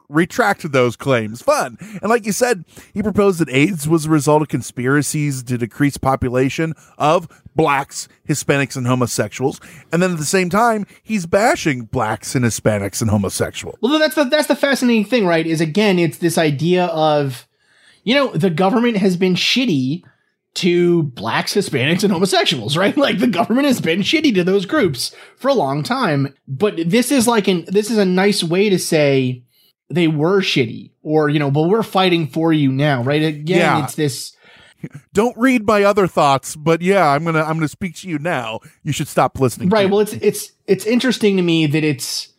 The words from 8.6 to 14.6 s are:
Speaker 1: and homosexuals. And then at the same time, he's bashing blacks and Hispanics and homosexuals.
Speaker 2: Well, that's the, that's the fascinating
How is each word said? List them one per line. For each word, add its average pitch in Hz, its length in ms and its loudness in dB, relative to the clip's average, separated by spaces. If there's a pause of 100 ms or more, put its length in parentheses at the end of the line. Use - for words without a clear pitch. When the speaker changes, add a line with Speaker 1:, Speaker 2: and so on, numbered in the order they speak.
Speaker 1:
and 127 120 -6
homosexuals. 127 760 -2 (320)
And 170 100 2
then 185 100 2
at 170 60 -4
the 151 60 -6
same 185 240 0
time, 214 380 2 (160)
he's 208 240 -4
bashing 170 560 0
blacks 110 520 -4
and 131 80 0
Hispanics 104 600 -2
and 110 80 0
homosexuals. 98 720 -2
Speaker 2:
Well, 285 160 2
that's 311 160 0
the, 311 100 2
that's 294 240 0
the 294 80 0
fascinating 247 480 2